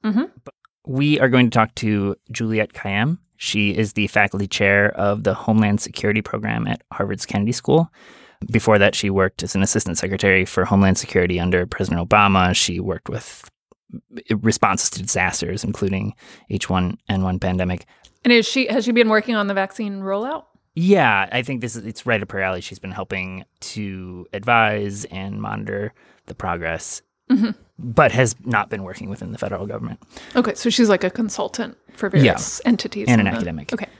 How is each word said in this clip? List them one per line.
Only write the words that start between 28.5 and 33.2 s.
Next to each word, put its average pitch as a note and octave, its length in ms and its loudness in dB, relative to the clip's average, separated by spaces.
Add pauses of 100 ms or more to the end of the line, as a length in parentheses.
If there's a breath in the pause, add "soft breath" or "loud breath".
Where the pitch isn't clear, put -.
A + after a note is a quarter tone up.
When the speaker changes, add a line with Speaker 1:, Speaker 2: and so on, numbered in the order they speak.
Speaker 2:
been G2+ 140 -8
working G2 260 -12
within G2+ 220 -10
the A2 60 -12
federal G2+ 280 -6
government. A2 340 -10 (340 loud breath)
Speaker 1:
Okay, A3+ 200 0
so - 160 -2
she's, A3+ 180 4
like, G3 160 2
a F3+ 60 -2
consultant - 680 -6 (160)
for - 140 -8
Speaker 2:
Yeah. D3 160 4
Speaker 1:
various - 420 0
entities G#3+ 440 -2
Speaker 2:
And A#3 120 6